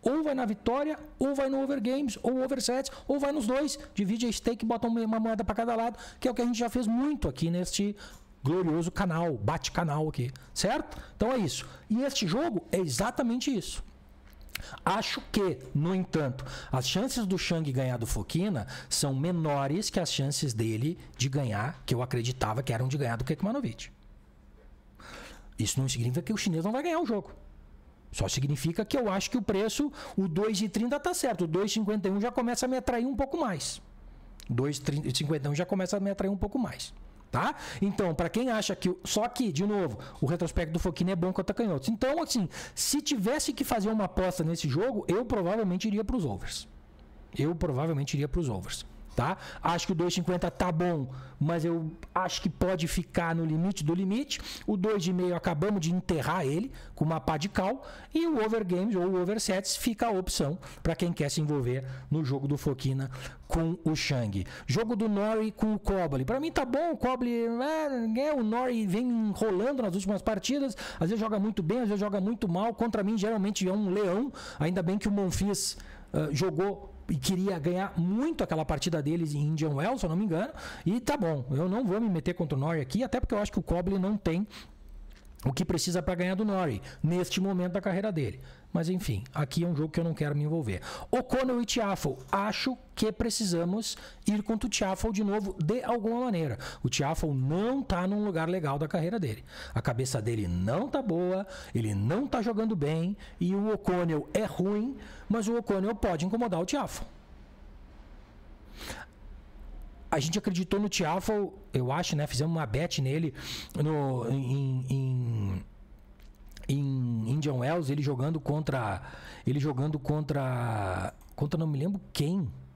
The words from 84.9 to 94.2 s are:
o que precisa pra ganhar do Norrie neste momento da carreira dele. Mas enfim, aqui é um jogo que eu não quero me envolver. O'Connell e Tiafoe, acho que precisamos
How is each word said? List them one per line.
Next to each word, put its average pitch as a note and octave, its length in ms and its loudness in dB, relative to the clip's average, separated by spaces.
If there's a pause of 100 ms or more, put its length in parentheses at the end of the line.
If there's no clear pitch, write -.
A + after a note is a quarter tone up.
o C3+ 80 4
que C3 100 2
precisa F3 380 0
pra F3+ 140 0
ganhar F3+ 200 0
do G3+ 80 0
Norrie F#3 380 2 (200)
neste F3 380 2
momento F3+ 340 0
da F#3+ 80 0
carreira G3 300 0
dele. C#3 300 -2 (320)
Mas E3+ 160 2
enfim, D3 340 0 (100)
aqui D3+ 300 0
é F3 40 2
um E3+ 80 2
jogo D3+ 140 0
que D3+ 100 0
eu E3 40 2
não E3 100 0
quero D3 220 0
me D3 80 2
envolver. D3+ 380 0 (280)
O'Connell B3+ 520 2
e A#3 40 0
Tiafoe, G3 520 0 (140)
acho G#3 460 0 (160)
que G#3+ 180 2
precisamos G3+ 840 0 (280)